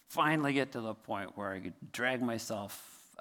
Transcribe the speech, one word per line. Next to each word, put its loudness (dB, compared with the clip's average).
finally 4
get 2
to -4
the -2
point -6
where -2
I -6
could -10
drag 2
myself -6